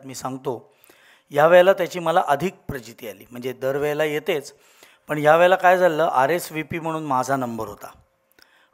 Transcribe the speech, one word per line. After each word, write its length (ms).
मी 100
सांगतो. 600
यावेळेला 420
त्याची 260
मला 280
अधिक 280
प्रचिती 540
आली, 220
म्हणजे 220
दरवेळेला 520
येतेच, 500
पण 100
यावेळेला 380
काय 220
झालं, 260
आरएसव्हीपी 760
म्हणून 260
माझा 320
नंबर 320
होता 220